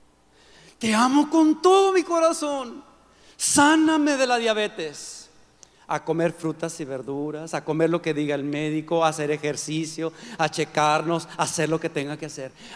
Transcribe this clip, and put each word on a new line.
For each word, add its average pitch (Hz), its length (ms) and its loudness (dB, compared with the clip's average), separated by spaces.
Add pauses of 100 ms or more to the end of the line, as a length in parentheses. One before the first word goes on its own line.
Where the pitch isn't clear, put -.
(800)
Te 220 160 0
amo 262 340 4
con 311 320 4
todo 392 320 6
mi 370 80 4
corazón. 302 840 -2 (520)
Sáname 302 840 4
de 262 80 2
la 247 120 2
diabetes. 208 800 -4 (720)
A 151 140 -4
comer 165 300 0
frutas 160 480 -6
y - 20 -10
verduras, 143 680 -8
a 147 100 -6
comer 160 260 0
lo 170 120 0
que 160 120 -2
diga 147 220 -2
el 139 80 -4
médico, 156 640 -2
a - 20 4
hacer 151 240 -2
ejercicio, 156 800 -6 (260)
a 156 120 0
checarnos, 156 880 0
a 175 60 -2
hacer 151 260 -2
lo 160 100 0
que 160 80 -4
tenga 147 300 -6
que 160 80 -12
hacer, 135 260 -12 (240)